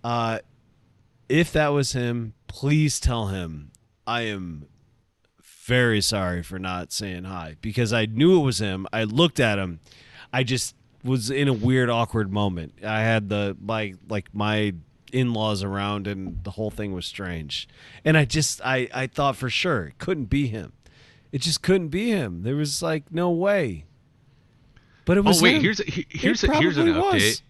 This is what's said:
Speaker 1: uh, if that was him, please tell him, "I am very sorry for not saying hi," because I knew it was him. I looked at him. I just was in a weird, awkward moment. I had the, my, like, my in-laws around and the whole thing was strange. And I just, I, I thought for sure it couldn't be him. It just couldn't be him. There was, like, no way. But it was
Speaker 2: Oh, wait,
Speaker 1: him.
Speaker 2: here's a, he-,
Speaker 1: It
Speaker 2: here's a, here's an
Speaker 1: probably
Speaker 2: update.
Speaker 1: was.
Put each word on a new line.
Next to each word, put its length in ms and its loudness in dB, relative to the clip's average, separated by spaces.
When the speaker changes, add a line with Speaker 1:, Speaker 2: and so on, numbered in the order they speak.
Speaker 1:
uh, 380 -2
if 240 2
that 160 2
was 240 0
him, 420 -4
please 500 2
tell 300 0
him, 420 -8
"I 180 -2
am 440 -8
very 340 4
sorry 420 -2
for 160 -10
not 320 -6
saying 340 -8
hi," 360 -12
because 320 -2
I 140 2
knew 340 6
it 40 0
was 160 0
him. 320 -4
I 120 0
looked 340 2
at 200 2
him. 200 -4
I 100 0
just 320 -2
was 260 -2
in 160 2
a 60 2
weird, 380 4
awkward 420 0
moment. 400 -2
I 180 -2
had 260 2
the, 320 -2
my, 340 -4
like, 260 -6
my 400 0
in-laws 520 0
around 440 -4
and 380 -8
the 80 -8
whole 180 -4
thing 220 -8
was 140 -8
strange. 600 -8
And 120 4
I 100 6
just, 360 -2
I, 320 0
I 120 -4
thought 300 -2
for 120 -6
sure 380 -2
it 120 -18
couldn't 280 -4
be 220 0
him. 240 -8
It 100 -4
just 200 -2
couldn't 260 2
be 220 -2
him. 320 -2
There 140 -2
was, 260 -2
like, 300 -2
no 180 0
way. 540 0
But 140 4
it 60 4
was 160 6
Speaker 2:
Oh, 40 6
wait, 120 8
Speaker 1:
him. 60 4
Speaker 2:
here's 180 2
a, 40 -4
he-, 180 -6
Speaker 1:
It 80 -10
Speaker 2:
here's 340 0
a, 120 4
here's 220 4
an 140 4
Speaker 1:
probably 280 2
Speaker 2:
update. 40 4
Speaker 1:
was. 260 2